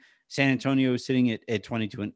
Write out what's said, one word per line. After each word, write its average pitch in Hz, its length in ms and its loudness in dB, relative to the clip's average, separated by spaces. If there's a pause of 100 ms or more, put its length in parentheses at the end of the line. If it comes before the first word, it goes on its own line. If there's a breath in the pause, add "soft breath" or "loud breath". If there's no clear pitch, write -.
(260 soft breath)
San 139 240 2
Antonio 131 440 2
is 123 120 -4
sitting 127 240 2
at, 110 180 -6
at 107 140 -2
twenty-two 110 400 -6
and 101 140 -6